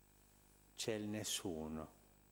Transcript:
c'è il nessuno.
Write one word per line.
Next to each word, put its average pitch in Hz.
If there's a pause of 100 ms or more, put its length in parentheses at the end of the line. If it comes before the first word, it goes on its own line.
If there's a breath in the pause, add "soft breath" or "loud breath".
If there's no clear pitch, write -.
(760)
c'è -
il 104
nessuno. 80 (320)